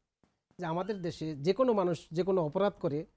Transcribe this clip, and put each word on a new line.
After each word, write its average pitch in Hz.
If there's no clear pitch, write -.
যে 180
আমাদের 185
দেশে 156
যে 143
কোনো 254
মানুষ 180
যে 165
কোনো 185
অপরাধ 190
করে, 156